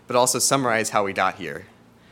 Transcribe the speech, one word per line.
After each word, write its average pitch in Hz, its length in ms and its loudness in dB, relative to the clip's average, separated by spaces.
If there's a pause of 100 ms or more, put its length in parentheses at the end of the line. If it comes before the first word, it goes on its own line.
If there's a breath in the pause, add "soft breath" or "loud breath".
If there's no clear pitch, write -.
but 123 80 -2
also 123 220 4
summarize 117 540 0
how 107 120 2
we 98 100 -4
got 92 260 -2
here. 80 260 -10 (460 loud breath)